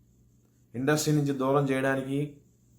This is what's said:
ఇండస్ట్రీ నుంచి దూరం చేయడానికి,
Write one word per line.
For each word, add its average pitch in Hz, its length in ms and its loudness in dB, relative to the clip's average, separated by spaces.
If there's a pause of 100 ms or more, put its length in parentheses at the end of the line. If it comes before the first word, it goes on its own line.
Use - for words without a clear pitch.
(760)
ఇండస్ట్రీ 151 400 0
నుంచి 143 180 2
దూరం 135 320 2
చేయడానికి, 135 720 -2 (420)